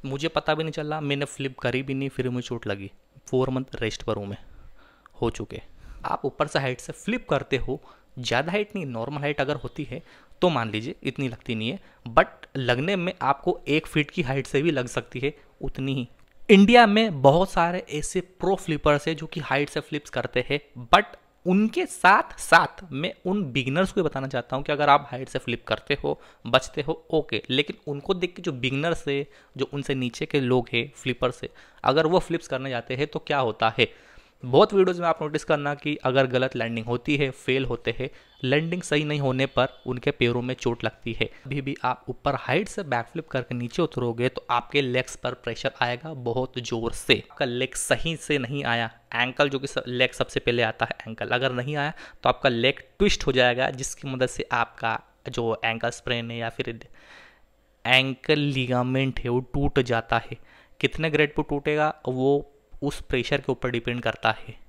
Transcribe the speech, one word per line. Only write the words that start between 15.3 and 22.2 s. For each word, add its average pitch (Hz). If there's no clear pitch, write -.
उतनी 135
ही। 123
इंडिया 226
में 202
बहुत 156
सारे 175
ऐसे 151
प्रो -
फ्लिपर्स 147
हैं 160
जो 160
कि -
हाइट 143
से -
फ्लिप्स -
करते -
हैं, 143
but 202
उनके 214
साथ -